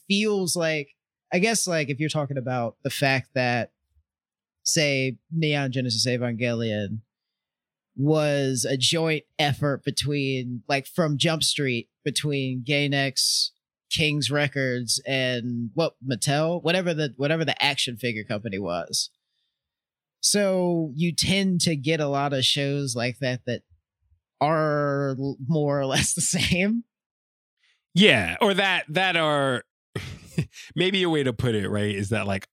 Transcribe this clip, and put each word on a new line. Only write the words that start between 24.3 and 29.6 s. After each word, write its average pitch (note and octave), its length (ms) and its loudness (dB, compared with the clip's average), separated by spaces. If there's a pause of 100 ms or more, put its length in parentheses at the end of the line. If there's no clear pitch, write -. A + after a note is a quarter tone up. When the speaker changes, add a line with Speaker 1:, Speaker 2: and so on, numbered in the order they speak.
Speaker 1:
are C#3+ 800 2
l-, C#3 160 -4 (100)
more D3 320 2
or C#3 80 0
less C3 280 0
<laughs> - 20 -6
the F3 60 -4
same. G3 640 0 (1080)
Speaker 2:
Yeah, B2+ 480 6
or G3 120 4
that, F#3 360 0
that F3+ 280 2
are, C#3+ 460 2 (320)